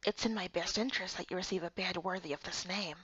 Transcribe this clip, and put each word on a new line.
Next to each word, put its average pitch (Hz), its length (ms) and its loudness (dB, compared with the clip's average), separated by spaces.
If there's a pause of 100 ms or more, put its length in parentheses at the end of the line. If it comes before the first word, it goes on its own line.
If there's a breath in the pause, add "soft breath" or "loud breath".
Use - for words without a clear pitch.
It's - 200 2
in 226 100 4
my 190 140 -2
best 175 300 0
interest 214 380 2
that - 140 -4
you 180 60 0
receive 185 280 0
a 170 80 -2
bed 185 240 0
worthy 180 360 0
of 143 120 -2
this - 200 -2
name. 185 400 -2